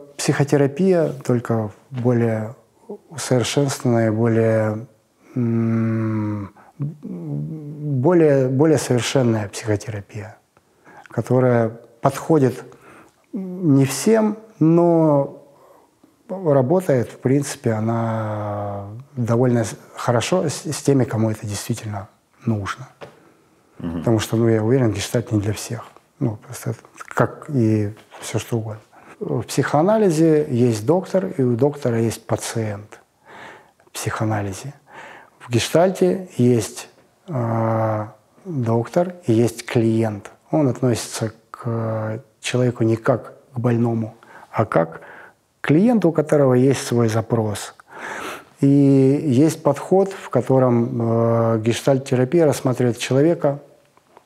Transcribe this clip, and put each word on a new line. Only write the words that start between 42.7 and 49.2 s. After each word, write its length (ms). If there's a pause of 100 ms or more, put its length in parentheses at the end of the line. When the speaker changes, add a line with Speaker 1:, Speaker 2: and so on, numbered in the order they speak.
Speaker 1:
не 120
как 380 (200)
к 60
больному, 560 (360)
а 140
как 360 (600)
к 60
клиенту, 420
у 20
которого 420
есть 320
свой 240
запрос. 680 (840)
И 60
есть 960